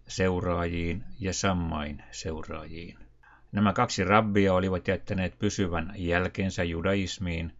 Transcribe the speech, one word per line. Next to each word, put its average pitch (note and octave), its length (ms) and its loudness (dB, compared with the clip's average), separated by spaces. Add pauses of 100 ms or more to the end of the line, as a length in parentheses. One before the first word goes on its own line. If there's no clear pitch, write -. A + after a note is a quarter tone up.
seuraajiin F2 960 0 (160)
ja F#2 140 -2
Sammain E2 760 -2
seuraajiin. D#2+ 880 -10 (540)
Nämä G2+ 220 4
kaksi - 300 2
rabbia G2+ 500 6
olivat F#2 340 2
jättäneet F#2 520 -2
pysyvän E2+ 560 0
jälkensä F2+ 680 0
judaismiin F2 960 -2